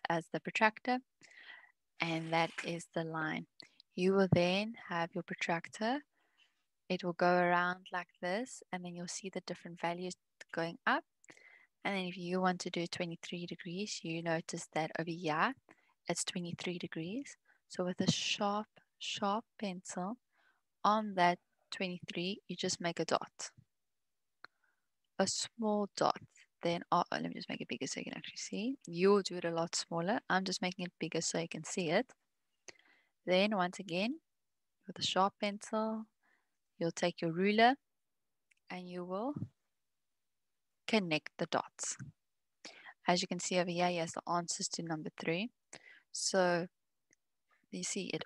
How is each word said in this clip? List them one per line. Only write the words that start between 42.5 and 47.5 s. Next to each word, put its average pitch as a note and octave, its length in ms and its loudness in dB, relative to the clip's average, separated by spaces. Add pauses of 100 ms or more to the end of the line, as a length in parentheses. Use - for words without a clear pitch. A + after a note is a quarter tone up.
As F3+ 140 6
you F#3 60 -4
can F3+ 120 -4
see F#3 180 0
over F3+ 120 2
here, F3 180 4
he F3 80 0
has E3+ 160 -2
the - 180 -6
answers F3 380 -2
to - 140 -6
number D#3+ 260 -4 (100)
three. F3+ 300 -2 (640)
So F3+ 540 2 (1040)